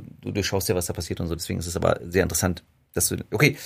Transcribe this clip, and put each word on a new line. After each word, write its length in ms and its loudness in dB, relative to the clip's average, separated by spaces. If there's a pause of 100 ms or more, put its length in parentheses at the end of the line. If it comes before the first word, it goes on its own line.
(220)
du 100 -6
durchschaust 380 0
ja, 60 2
was 100 0
da 80 -4
passiert 260 -6
und 80 -2
so. 80 -2
Deswegen 240 -4
ist 80 -4
es 80 -4
aber 320 4
sehr 160 4
interessant, 400 0 (300)
dass 160 0
du, 80 -2 (140)
okay, 340 4